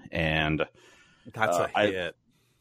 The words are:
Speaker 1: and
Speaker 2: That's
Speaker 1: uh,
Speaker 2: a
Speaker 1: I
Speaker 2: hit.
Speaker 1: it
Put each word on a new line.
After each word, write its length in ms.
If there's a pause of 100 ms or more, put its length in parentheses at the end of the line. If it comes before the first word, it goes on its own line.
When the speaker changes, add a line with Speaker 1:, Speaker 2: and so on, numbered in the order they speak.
(100)
Speaker 1:
and 540 (720)
Speaker 2:
That's 220
Speaker 1:
uh, 180
Speaker 2:
a 40
Speaker 1:
I 80
Speaker 2:
hit. 100
Speaker 1:
it 180 (460)